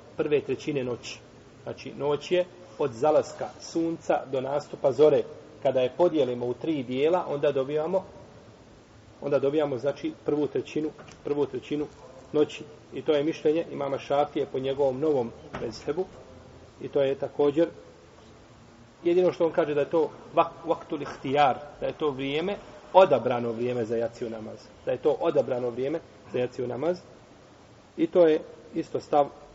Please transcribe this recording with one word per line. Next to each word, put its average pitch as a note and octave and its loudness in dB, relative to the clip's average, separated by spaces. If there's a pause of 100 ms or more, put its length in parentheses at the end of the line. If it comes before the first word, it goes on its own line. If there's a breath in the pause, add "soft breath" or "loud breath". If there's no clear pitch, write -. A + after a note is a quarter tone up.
(160)
prve D3 2
trećine C3+ -4
noći. B2 -8 (440)
Znači, - -12
noć C#3+ -2
je F3+ 4 (340)
od C#3 0
zalaska C3 2 (120)
sunca E3 -2 (100)
do C3+ 0
nastupa C3+ -2
zore. C#3 6 (400)
Kada C3 2
je B2 0
podijelimo C3 2
u B2 -2
tri D#3 -2
dijela, C#3 2
onda C#3+ 2
dobijamo, D3+ -2 (1160)
onda C#3+ 0
dobijamo, C#3+ 0
znači, C#3+ -4 (120)
prvu D3 0
trećinu, D3+ -4 (340)
prvu C#3+ 0
trećinu D3 -6 (460)
noći. D3 0 (300)
I C#3 -10
to D#3 0
je D3 2
mišljenje D#3+ 0
imama C#3 -4
Šafije C#3+ 0
po - -6
njegovom C3+ 0
novom C#3 0 (300)
mezhebu. C#3+ -6 (760)
I C3+ -10
to C#3+ 2
je C3+ 2
također, D3 2 (1400)
jedino F3 4
što E3+ 2
on D#3 0
kaže D3+ 0
da C#3+ 2
je C#3 -2
to D#3+ 2 (240)
vak-, - 0
vaktul D#3+ -4
ihtijar, C3+ 2 (220)
da C3+ -4
je C3+ -4
to D3+ -2
vrijeme, C#3+ -4 (360)
odabrano B2 6
vrijeme A#2+ -2
za A2+ -2
jaciju A#2 -4
namaz. A2 -12 (260)
Da C3 -2
je B2+ -4
to D3+ 2
odabrano B2+ 0
vrijeme C3+ -4 (320)
za B2+ -2
jaciju B2 -4
namaz. C#3+ -4 (960)
I D#3+ 2
to E3+ 6
je D#3 4 (340)
isto D3 -6
stav C#3+ 2 (280)